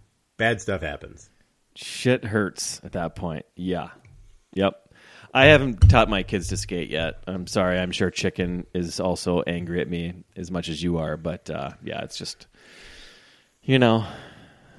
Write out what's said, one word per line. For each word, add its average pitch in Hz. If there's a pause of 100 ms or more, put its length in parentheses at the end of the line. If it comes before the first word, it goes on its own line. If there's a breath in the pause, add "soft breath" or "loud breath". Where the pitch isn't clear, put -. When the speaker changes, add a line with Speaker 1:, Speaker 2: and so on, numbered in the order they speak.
(380)
Speaker 1:
bad 113
stuff 98
happens. - (480)
Speaker 2:
Shit -
hurts 104
at -
that 82
point. 80 (100)
Yeah. 87 (640)
Yep. 95 (580 loud breath)
I 135
haven't 135
taught 110
my 95
kids 90
to 92
skate 87
yet. 80
I'm 92
sorry. 90
I'm 90
sure 92
Chicken 87
is 87
also 90
angry 87
at -
me 87 (120)
as 87
much 85
as 78
you 85
are. 78
But, 82
uh, 73 (140)
yeah, -
it's -
just, - (1120 soft breath)
you 135
know, 113 (760 loud breath)